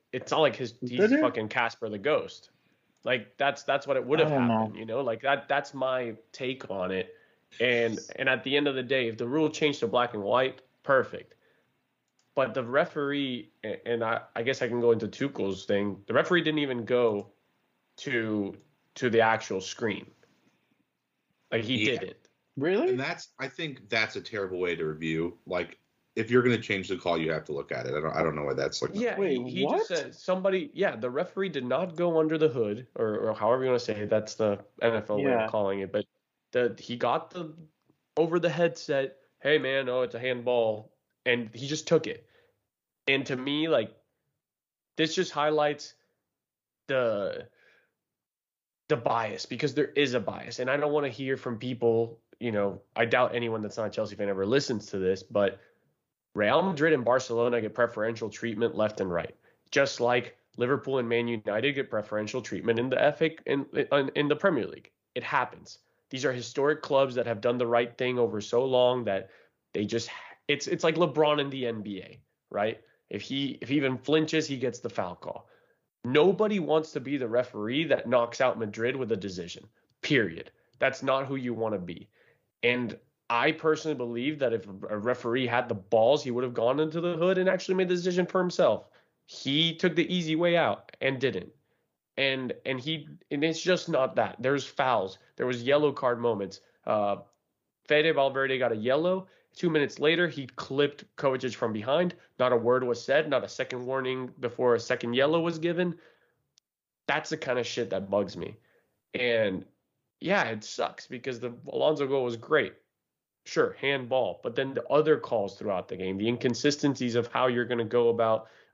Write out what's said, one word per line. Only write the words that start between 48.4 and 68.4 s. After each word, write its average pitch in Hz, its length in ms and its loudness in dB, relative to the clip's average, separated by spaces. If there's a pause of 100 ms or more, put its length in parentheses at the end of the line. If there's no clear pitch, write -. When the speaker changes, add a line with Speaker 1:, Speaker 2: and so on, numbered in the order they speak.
Speaker 1:
the 147 80 4
bias, 117 500 -2
because 127 280 -2
there 147 120 2
is 139 280 2
a 123 60 0
bias, 101 380 -8
and 127 100 -2
I 135 80 2
don't 147 160 0
wanna 143 180 2
hear 131 260 -4
from 123 220 -6
people 117 600 2 (220)
you 120 120 -2
know, 101 280 0 (160)
I 117 80 2
doubt 123 300 4
anyone 113 280 -2
that's 104 140 -8
not 110 120 -2
a - 20 -6
Chelsea 104 260 -4
fan 104 120 -2
ever 98 180 0
listens 123 400 0
to 101 120 -6
this, 95 240 0
but 101 380 0 (760)
Real 110 280 4
Madrid 160 300 2
and 131 120 2
Barcelona 120 560 2
get 107 140 -4
preferential 113 560 -2
treatment 117 460 -2
left 107 240 0
and 95 100 -2
right, 85 240 -2 (360)
just 139 300 2
like 123 360 0 (200)
Liverpool 135 420 0
and 120 100 -2
Man 117 200 0
United 110 440 -2
get 135 180 -6
preferential 107 520 -4
treatment 110 360 -2
in 127 120 0
the 127 120 2
F 147 200 2
A, 160 140 0 (100)
in, 139 260 -2
in, 143 420 0
in 147 140 0
the 147 80 2
Premier 135 300 0
League. 78 240 -16 (240)
It 123 100 -6
happens. - 540 -4 (320)
These 131 140 -6
are 135 80 0
historic 139 500 -2
clubs 135 320 2
that 120 120 0
have 113 140 -2
done 123 180 2
the 120 80 0
right 120 300 2
thing 123 220 -2
over 110 220 0